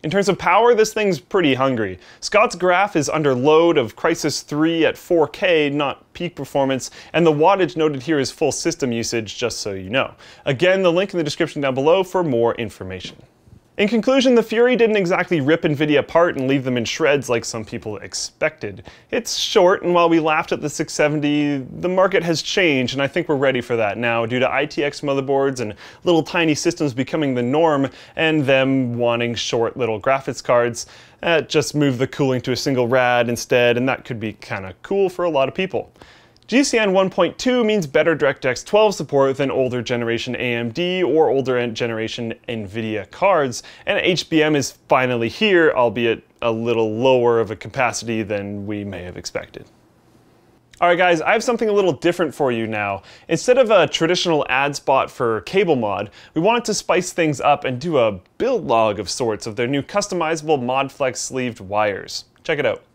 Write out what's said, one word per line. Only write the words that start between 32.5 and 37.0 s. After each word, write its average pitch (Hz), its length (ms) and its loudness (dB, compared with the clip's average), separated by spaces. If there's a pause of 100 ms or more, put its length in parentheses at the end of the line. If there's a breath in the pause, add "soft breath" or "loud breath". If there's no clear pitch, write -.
a 117 60 0
single 127 300 0
rad 123 420 2
instead, 120 480 2
and 127 120 0
that - 160 -4
could 117 140 -10
be 107 140 -6
kinda 95 500 -10
cool 196 260 0
for 180 160 -4
a 175 40 0
lot 135 180 2
of 131 80 -8
people. - 360 -6 (560 loud breath)
G 269 180 4
C 254 120 0
N 208 140 2
one 190 180 2